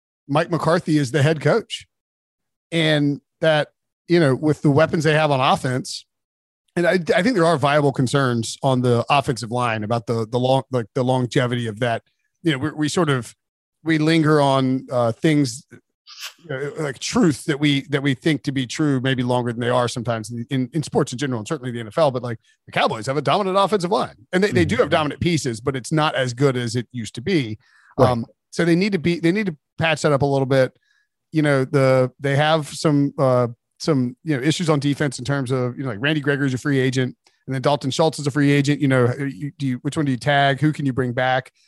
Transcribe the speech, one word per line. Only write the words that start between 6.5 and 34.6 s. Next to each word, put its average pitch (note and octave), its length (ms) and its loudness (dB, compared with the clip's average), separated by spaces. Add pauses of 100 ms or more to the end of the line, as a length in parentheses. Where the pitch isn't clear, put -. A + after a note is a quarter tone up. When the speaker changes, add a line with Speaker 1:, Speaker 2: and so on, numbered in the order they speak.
Speaker 1:
and F3 100 0
I, E3 60 4 (220)
I E3+ 80 2
think A#3+ 140 2
there E3 100 4
are E3+ 120 4
viable C#3+ 340 2
concerns B2+ 680 0
on C3 180 2
the A#2+ 280 2
offensive C3 440 0
line A#2 320 -2
about A2+ 220 -4
the, A#2 200 -2
the A#2+ 140 -2
long, B2+ 220 2 (100)
like, A#2+ 220 -2
the C3 100 0
longevity B2 640 -2
of G#2 120 -10
that. A#2 220 -2 (400)
You D#3+ 100 0
know, C3 60 -2
we, D3+ 140 -4
we D3+ 160 -4
sort E3 220 0
of, B2+ 260 -2 (480)
we D#3+ 140 2
linger D#3 420 4
on, C3 500 2
uh, A#2+ 220 0
things, D3 540 0 (840)
uh, C#3 280 -8
like, C#3+ 200 -6
truth F#3 460 0
that C#3+ 160 -2
we, C#3+ 280 2
that C3+ 140 -2
we C#3 120 2
think D3+ 280 -2
to C#3+ 100 -4
be C3 140 -2
true, C#3+ 340 0
maybe B2+ 220 0
longer B2 300 0
than A2+ 80 -8
they A#2+ 100 -2
are B2 180 2
sometimes A2+ 420 -6
in, A#2 200 -10
in, B2+ 220 -2
in D#3 100 -2
sports - 300 -2
in B2 60 -8
general, C3 200 -4
and G#2 80 -8
certainly B2+ 240 -6
the A#2 100 -8
N A2+ 60 -10
F G#2 100 -10
L. D#3 140 4
But, B2 120 -6
like, A#2+ 160 -8 (280)
the - 60 -20
Cowboys C3+ 340 -2
have C3+ 100 -2
a D3+ 60 -4
dominant F#3 360 0
offensive F#3+ 340 0
line, - 400 -4
and F#3 100 2
they, G3+ 80 2
they F3 140 2
do G#3+ 120 -2
have D#3 100 2
Speaker 2:
Mm-hmm. C#3+ 40 -4
Speaker 1:
dominant D3+ 300 0
pieces, C3+ 400 -2
but C3 160 -4
it's B2 160 -8
not D3+ 240 2
as B2+ 180 -2
good C3 220 2
as A#2+ 200 -4
it A#2+ 160 -4
used A2+ 220 -10
to A#2+ 60 -10
be. C3 360 -2 (420)
Speaker 2:
Right. C3 120 6
Speaker 1:
Um, A#2 160 -2 (240)
so E3+ 140 -2
they E3+ 120 4
need G3+ 160 0
to F#3+ 60 0
be, E3+ 220 0
they E3 120 2
need G#3+ 140 -2
to E3 100 -6 (220)
patch D#3+ 240 0
that D#3 100 2
up C#3+ 100 2
a C#3+ 40 2
little C#3 200 0
bit. C3 300 2 (540)
You D#3 120 0
know, C#3 220 2
the, C3 460 4 (100)
they C#3 160 -2
have D3+ 320 2
some, C#3+ 500 0
uh, B2+ 300 2 (320)
some, C3 420 0
you D#3 140 -2
know, A#2+ 60 -4
issues D#3 280 0